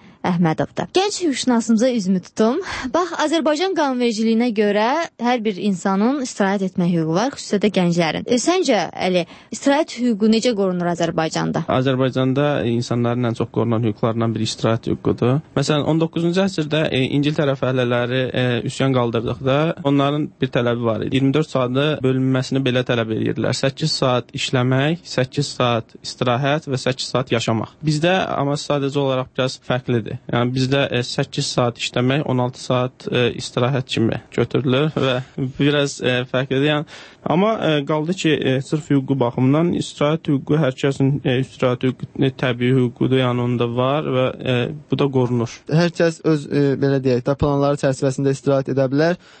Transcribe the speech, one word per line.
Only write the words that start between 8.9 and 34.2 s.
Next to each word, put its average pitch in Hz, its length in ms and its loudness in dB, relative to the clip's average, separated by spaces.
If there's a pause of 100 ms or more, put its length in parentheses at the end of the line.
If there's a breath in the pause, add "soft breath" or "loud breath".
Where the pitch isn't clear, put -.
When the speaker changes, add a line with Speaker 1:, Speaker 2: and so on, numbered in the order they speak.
Speaker 1:
Əli, 180 300 0 (260 loud breath)
istirahət 277 460 0
hüququ 220 360 2
necə 226 220 2
qorunur 180 360 0
Azərbaycanda? 165 760 -2
Speaker 2:
Azərbaycanda 131 840 2 (160)
insanların 120 640 0
ən 113 80 -4
çox 120 140 -4
qorunan 113 340 0
hüquqlarından 113 480 0
biri 110 140 -2
istirahət 113 440 -2
hüququdur. 120 460 0 (140)
Məsələn, 143 340 0
on 160 160 2
doqquzuncu 170 420 0
əsrdə, 156 420 -2
e, 131 180 0 (100)
İngiltərə 147 420 0
fəhlələri, 123 720 0
e, 127 160 0 (200)
üsyan 135 320 0
qaldırdıqda 123 600 0 (260)
onların 143 440 2
bir - 240 -4
tələbi 120 320 0
var 110 220 -2
idi. 131 100 -2
İyirmi 135 180 2
dörd 151 140 0
saatı 131 380 0 (140)
bölünməsini 131 640 0
belə 123 200 0
tələb 113 300 -2
edirdilər. 113 420 0
Səkkiz 139 380 -2
saat 127 400 0
işləmək, 135 720 0
səkkiz - 480 -2
saat 120 420 -2
istirahət 139 720 -2
və 127 120 -4
səkkiz - 340 -4
saat 127 180 -2
yaşamaq. 113 460 -2
Bizdə 156 360 0 (100)
amma 143 340 -2
sadəcə 139 400 -2
olaraq 131 340 -2
biraz 131 260 -2
fərqlidir. 123 640 -2
Yəni 123 280 0
bizdə, 131 320 0
e, 123 180 -2
səkkiz - 460 -4
saat 120 320 0
işləmək, 127 460 0
on 123 160 0
altı 127 180 -4
saat, 127 480 -2
e, 123 280 0
istirahət 123 520 -2
kimi 113 320 0 (100)